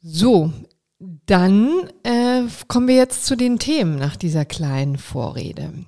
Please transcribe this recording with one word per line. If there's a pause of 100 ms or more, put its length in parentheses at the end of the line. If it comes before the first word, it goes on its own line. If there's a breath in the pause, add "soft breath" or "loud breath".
So, (480)
dann, (320)
äh, (260)
kommen
wir
jetzt
zu
den
Themen
nach
dieser
kleinen
Vorrede. (160)